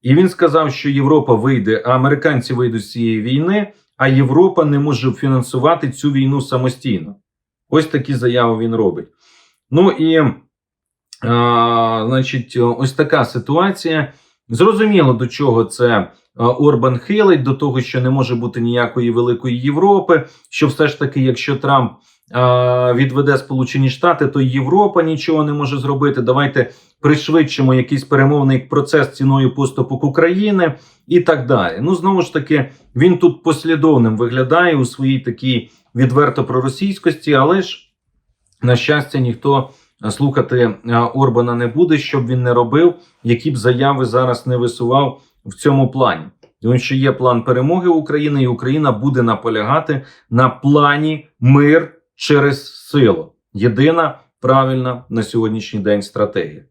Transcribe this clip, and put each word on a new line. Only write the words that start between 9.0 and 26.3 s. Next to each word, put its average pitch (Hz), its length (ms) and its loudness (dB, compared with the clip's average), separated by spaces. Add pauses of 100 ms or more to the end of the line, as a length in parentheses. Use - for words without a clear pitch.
Ну 170 200 4
і, 160 280 0 (1040)
а, 117 840 0
значить, 127 520 -4
ось 120 320 0
така 147 320 0
ситуація. 160 880 -4 (360)
Зрозуміло, 190 640 2
до 120 140 -2
чого 120 380 0
це, 110 460 0 (260)
а, 117 120 0
Орбан 127 500 2
хилить, 196 440 2
до 131 120 -2
того, 131 260 -2
що 127 200 -4
не 127 100 0
може 127 240 0
бути 117 260 -6
ніякої 120 500 -2
великої 120 500 -2
Європи, 170 680 2 (240)
що - 160 0
все 147 220 0
ж 143 100 -6
таки, 139 220 -4
якщо 131 360 -2
Трамп, 131 360 0 (400)
а, 123 640 0
відведе 135 420 0
Сполучені 131 540 -2
Штати, 165 360 0
то 139 140 -2
Європа 151 640 2
нічого 160 420 -2
не 147 80 -4
може 143 260 -4
зробити. 135 440 -2
Давайте 127 480 0 (300)